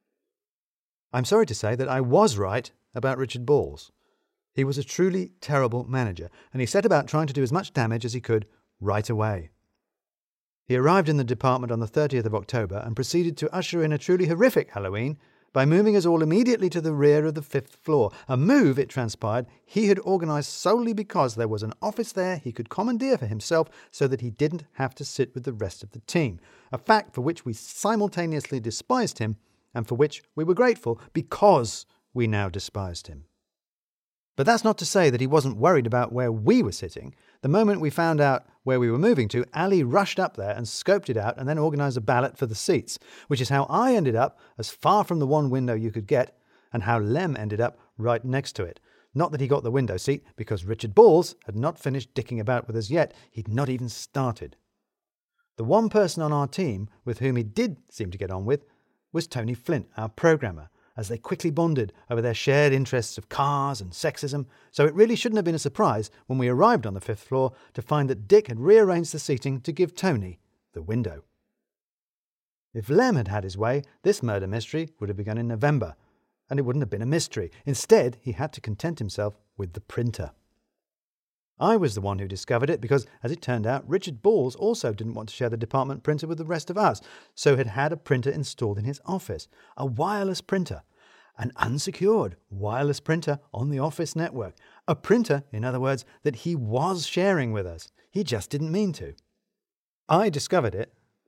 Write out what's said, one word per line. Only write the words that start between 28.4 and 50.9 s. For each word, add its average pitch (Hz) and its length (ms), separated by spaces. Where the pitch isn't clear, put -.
despised 160 600
him 110 180
and 117 140
for 123 80
which 147 280
we 156 80
were 170 100
grateful 214 460
because 160 720
we 120 140
now 101 220
despised 92 580
him. 73 160
But 135 80
that's 220 200
not 214 140
to 165 60
say 175 240
that 123 120
he 131 60
wasn't 135 280
worried 135 320
about 123 240
where 123 180
we 113 320
were 107 120
sitting. - 420
The 131 80
moment 202 320
we 156 100
found 165 300
out 139 260
where 131 180
we 120 100
were 120 60
moving 156 320
to, 123 240
Ali 185 280
rushed 147 380
up 180 160
there 104 180
and 113 120
scoped 190 440
it 123 60
out 110 220
and 131 100
then 156 100
organised 147 380
a 120 60
ballot 123 360
for - 80
the 110 100
seats, - 440
which 139 100
is 123 80
how 139 220
I 240 260
ended 147 180
up 120 240
as 110 120
far 190 360
from 170 140
the 143 80
one 143 220
window 123 240
you 110 160
could 104 160
get 127 320
and 117 100
how 117 160
Lem 131 380
ended 107 240
up - 180
right 117 280
next 131 320
to 104 60
it. 85 180
Not 147 180
that 147 80
he 135 80
got 139 160
the 117 80
window 123 240
seat, 139 300
because 98 300
Richard 107 280